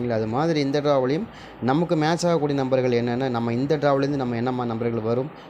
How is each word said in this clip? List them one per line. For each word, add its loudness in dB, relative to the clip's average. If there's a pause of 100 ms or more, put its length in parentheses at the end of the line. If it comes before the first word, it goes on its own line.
(100)
அது 0
மாதிரி 0
இந்த 0
டிராவிலையும் 2 (360)
நமக்கு 2
மேட்ச் 0
ஆகக்கூடிய 2
நம்பர்கள் 2
என்னென்ன, 0
நம்ம 0
இந்த 0
டிராவிலேருந்து 2
நம்ம -2
என்னம்மா -2
நம்பர்கள் -2
வரும் 0 (220)